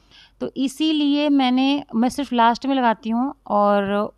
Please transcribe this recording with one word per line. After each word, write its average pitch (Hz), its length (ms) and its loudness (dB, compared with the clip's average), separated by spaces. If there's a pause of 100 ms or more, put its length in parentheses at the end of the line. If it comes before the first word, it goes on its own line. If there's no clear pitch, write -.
(400)
तो 247 160 -8
इसीलिए 294 720 0
मैंने, 269 560 0 (100)
मैं 233 140 0
सिर्फ 269 240 -6
लास्ट 233 340 2
में 269 80 0
लगाती 233 360 0
हूँ 247 240 -2 (120)
और 202 720 0